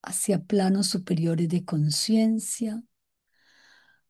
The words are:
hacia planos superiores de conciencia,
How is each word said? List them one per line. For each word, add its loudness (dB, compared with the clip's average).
hacia -2
planos 2
superiores 0
de 0
conciencia, 0